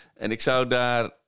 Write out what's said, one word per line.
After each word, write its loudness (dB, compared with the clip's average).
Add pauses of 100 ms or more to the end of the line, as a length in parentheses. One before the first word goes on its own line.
(160)
En -6
ik -6
zou 2
daar 0 (180)